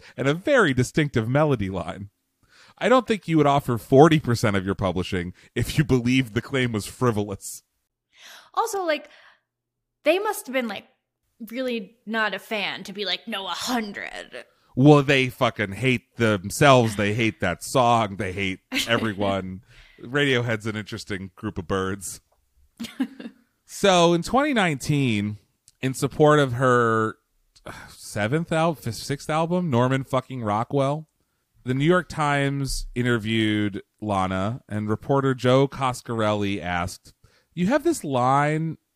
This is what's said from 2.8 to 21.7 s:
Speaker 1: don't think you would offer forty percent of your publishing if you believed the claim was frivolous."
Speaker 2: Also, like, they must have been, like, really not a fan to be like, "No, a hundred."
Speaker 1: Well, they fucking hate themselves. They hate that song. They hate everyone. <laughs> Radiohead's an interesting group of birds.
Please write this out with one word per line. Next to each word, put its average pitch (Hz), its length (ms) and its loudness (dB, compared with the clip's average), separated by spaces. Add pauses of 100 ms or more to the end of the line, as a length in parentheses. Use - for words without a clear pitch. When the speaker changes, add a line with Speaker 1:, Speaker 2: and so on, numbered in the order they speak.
Speaker 1:
don't 254 180 4
think 220 180 -2
you 160 120 2
would 147 100 6
offer 139 300 2
forty 151 420 8
percent 113 380 0
of 92 80 -2
your 95 100 -2
publishing 90 580 -4 (220)
if - 220 -4
you 151 80 2
believed 127 480 0
the 113 80 -2
claim 127 320 -4
was 101 120 -4
frivolous." 104 800 -4 (880)
Speaker 2:
Also, 392 300 -4
like, 311 260 -4 (960)
they 330 160 4
must 415 260 -6
have 247 80 -10
been, 254 140 -2
like, 214 180 -12 (640)
really 233 460 -6 (100)
not 214 300 -2
a 190 40 -10
fan 185 440 -6
to 190 100 -14
be 202 120 -8
like, 185 220 -6
"No, 196 200 -8
a 180 40 -8
hundred." 170 920 -8 (300)
Speaker 1:
Well, 143 280 8
they 131 260 2
fucking 113 440 -2
hate 117 440 -4
themselves. 113 760 4
They 104 180 0
hate 110 280 -2
that 87 220 -2
song. 117 520 2
They 92 160 -6
hate 95 280 -6 (280)
everyone. 98 720 -2 (200)
<laughs> - 200 -20
Radiohead's 120 640 -2
an 110 100 -4
interesting 98 600 -8
group 107 220 -8
of 87 100 -8
birds. 95 540 -4 (580)